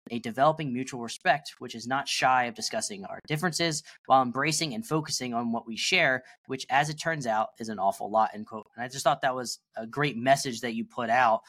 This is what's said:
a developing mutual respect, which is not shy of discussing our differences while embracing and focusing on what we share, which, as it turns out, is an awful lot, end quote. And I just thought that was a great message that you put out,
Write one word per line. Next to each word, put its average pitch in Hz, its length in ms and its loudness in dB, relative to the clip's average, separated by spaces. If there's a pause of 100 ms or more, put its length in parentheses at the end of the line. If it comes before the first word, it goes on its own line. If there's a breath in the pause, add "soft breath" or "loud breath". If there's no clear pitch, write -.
(120)
a 117 80 -4
developing 139 540 2
mutual 131 260 -6
respect, 151 600 -2
which 123 140 -12
is 113 140 -10
not 135 220 -2
shy 127 360 4
of 117 100 -6
discussing 104 500 -6
our 92 220 -12
differences 156 540 0 (260 loud breath)
while 131 140 8
embracing 139 520 0
and 113 120 -6
focusing 147 480 -2
on 117 200 -2
what 113 120 -4
we 113 120 -10
share, 143 460 2 (240 loud breath)
which, 131 220 -6
as 147 200 4
it 151 100 -8
turns 156 260 -4
out, 110 240 2 (100)
is 113 100 -8
an 107 100 -6
awful 98 320 0
lot, 110 220 4
end 107 120 -12
quote. 107 300 -14
And 117 80 -8
I 127 60 -8
just 127 160 -8
thought 147 160 4
that 131 140 0
was 123 220 -6 (200)
a 113 100 -8
great 135 300 0
message 131 440 2
that 120 120 -4
you 113 100 -4
put 117 260 -4
out, 117 400 4